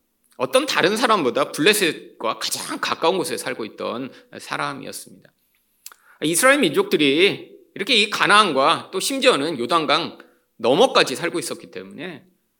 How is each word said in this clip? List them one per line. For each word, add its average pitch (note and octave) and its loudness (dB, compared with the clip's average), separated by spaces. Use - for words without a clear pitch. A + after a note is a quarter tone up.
어떤 B3+ 0
다른 F3+ 0
사람보다 D3+ 0
블레셋과 D#3+ -2
가장 - -8
가까운 - 0
곳에 A#2+ -4
살고 A#2+ -8
있던 G#2+ -8
사람이었습니다. C#3 -10
이스라엘 G#3 4
민족들이 F3 2
이렇게 A3 0
이 G#3+ 4
가나안과 E3 2
또 F#3+ -4
심지어는 F3+ 0
요단강 C#3+ 0
너머까지 D3 4
살고 E3 -6
있었기 - -12
때문에 G#2+ -16